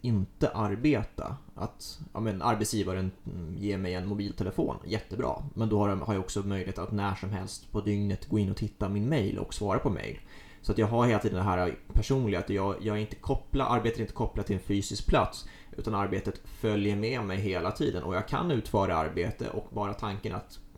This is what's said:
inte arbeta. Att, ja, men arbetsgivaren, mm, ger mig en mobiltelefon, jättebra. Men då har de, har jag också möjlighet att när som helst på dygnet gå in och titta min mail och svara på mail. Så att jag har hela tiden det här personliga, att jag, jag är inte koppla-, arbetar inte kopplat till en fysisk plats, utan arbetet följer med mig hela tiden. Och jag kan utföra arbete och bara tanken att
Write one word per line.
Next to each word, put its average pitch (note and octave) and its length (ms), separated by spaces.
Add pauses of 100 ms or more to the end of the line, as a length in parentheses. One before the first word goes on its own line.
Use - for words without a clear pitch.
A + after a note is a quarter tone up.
inte A2 480
arbeta. A2 840 (200)
Att, - 440 (140)
ja, - 60
men G#2+ 220
arbetsgivaren, G2 720 (140)
mm, E2+ 320
ger G2+ 200
mig F#2 160
en F#2 140
mobiltelefon, G2+ 800
jättebra. - 580 (100)
Men A2+ 160
då G#2 100
har G#2 100
de, G2 120
har A2 120
jag F#2+ 100
också - 160
möjlighet F#2+ 380
att E2+ 140
när G2+ 240
som G2 140
helst G2 420
på G#2+ 100
dygnet G2+ 480
gå G#2+ 100
in G2 100
och G2 80
titta G#2 320
min G#2 200
mail A2 300
och - 140
svara G2+ 260
på C#3 100
mail. A1 300 (420)
Så - 100
att G2 60
jag G#2+ 100
har A#2 200
hela A2 120
tiden G2 180
det F#2 60
här F2+ 360 (140)
personliga, A2 460
att G2+ 100
jag, G2 320
jag G#2+ 160
är G#2+ 40
inte A2 140
koppla-, - 520
arbetar A#2 340
inte G#2+ 120
kopplat G#2+ 340
till G2+ 80
en F2+ 60
fysisk - 460
plats, - 400 (300)
utan G#2+ 180
arbetet G2 500
följer G#2 500
med A2+ 300
mig F#2+ 120
hela F#2+ 340
tiden. F2+ 320
Och F2+ 120
jag F#2 120
kan E3 240
utföra G2 460
arbete E2+ 520
och - 200
bara G#2 240
tanken G2+ 420
att - 240 (180)